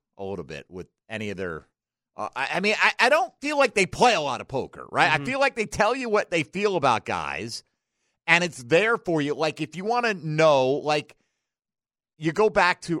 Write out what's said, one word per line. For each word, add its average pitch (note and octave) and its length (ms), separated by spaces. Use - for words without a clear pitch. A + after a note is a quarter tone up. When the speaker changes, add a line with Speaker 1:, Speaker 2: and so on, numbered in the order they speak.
Speaker 1:
a G2 60
little F#2+ 200
bit C#2+ 240
with F2+ 200
any G#2+ 220
of F#2 80
their, E2 280
uh, G#2 180
I, B2+ 200
I F3 40
mean, G#3 220
I, G3+ 180
I A3+ 80
don't D#4+ 320
feel D4 160
like C4+ 160
they G3 140
play A#3 260
a F3+ 80
lot B2 220
of - 60
poker, F2 440
right? D#3 180
Speaker 2:
Mm-hmm. D#3 120
Speaker 1:
I C#3 40
feel C4+ 140
like C4+ 160
they A3 80
tell A3 320
you B3 140
what G#3 200
they E3+ 120
feel G3 340
about B2+ 300
guys, F2 580
and E3+ 180
it's D3+ 180
there F#3 360
for D#3+ 240
you. C#3+ 120
Like, D3+ 280
if - 120
you F#3 120
wanna A#3 260
know, D3+ 560
like, D3 480
you D#3 140
go G#3 180
back F3+ 320
to E3 180